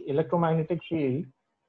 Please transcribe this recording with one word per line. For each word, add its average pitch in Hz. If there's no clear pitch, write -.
electromagnetic 160
field 139